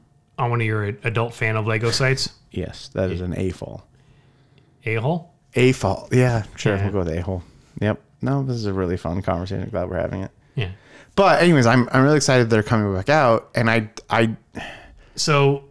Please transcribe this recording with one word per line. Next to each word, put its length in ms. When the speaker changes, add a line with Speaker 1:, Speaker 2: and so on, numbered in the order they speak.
Speaker 1:
On 120
one 100
of 60
your 180
adult 300
fan 220
of 120
Lego 240
sites? 380
Speaker 2:
Yes, 440
that 180
is 80
an 180
A 120
fall. 360
Speaker 1:
A-hole? 480
Speaker 2:
A 180
fall. 380
Yeah, 320
sure. 200
Speaker 1:
Yeah. 80
Speaker 2:
We'll 80
go 80
with 100
A-hole. 320
Yep. 200
No, 200
this 140
is 100
a 60
really 240
fun 260
conversation. 480
Glad 180
we're 120
having 220
it. 80
Speaker 1:
Yeah. 160
Speaker 2:
But 280
anyways, 240
I'm, 260
I'm 100
really 140
excited 340
they're 120
coming 320
back 140
out, 460
and 160
I, 200
I, 240
Speaker 1:
So 560